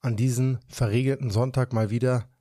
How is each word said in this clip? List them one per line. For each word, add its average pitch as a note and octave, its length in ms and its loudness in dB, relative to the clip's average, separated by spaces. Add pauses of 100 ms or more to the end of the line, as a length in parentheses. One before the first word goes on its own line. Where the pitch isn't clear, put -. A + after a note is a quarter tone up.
An A#2+ 140 -2
diesem B2+ 420 0 (100)
verregneten B2+ 600 0
Sonntag B2+ 420 0
mal A2 160 2
wieder. A#2+ 400 0 (120)